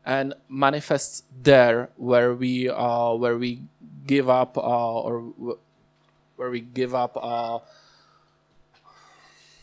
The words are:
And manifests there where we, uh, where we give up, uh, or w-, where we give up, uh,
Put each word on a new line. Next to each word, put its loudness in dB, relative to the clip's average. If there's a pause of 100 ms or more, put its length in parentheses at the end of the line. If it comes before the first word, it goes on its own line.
And -2 (140)
manifests -2 (180)
there 6 (100)
where 2
we, -2
uh, -2
where 0
we -4 (580)
give 2
up, 2
uh, -2
or -6 (160)
w-, -8 (800)
where -8
we -6
give -6
up, -2
uh, -6 (2000)